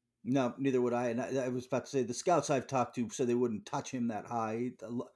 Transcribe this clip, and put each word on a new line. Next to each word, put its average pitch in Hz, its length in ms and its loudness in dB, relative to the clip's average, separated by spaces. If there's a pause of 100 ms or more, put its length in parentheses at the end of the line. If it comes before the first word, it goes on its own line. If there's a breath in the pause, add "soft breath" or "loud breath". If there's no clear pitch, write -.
(240)
No, 123 340 0
neither 131 240 2
would 120 120 2
I. 123 140 0
And 117 120 -2
I, 123 260 -2
I 127 40 -2
was 123 160 -4
about 123 200 -2
to - 60 -14
say, 135 120 2
the 117 100 -4
scouts 170 360 2
I've 135 180 2
talked 123 280 0
to 113 140 0
said 131 180 0
they 120 60 4
wouldn't 117 320 2
touch - 260 -6
him 120 160 0
that 104 200 -4
high. 117 440 -2 (100)
A 110 80 -10
lo-, 120 260 -6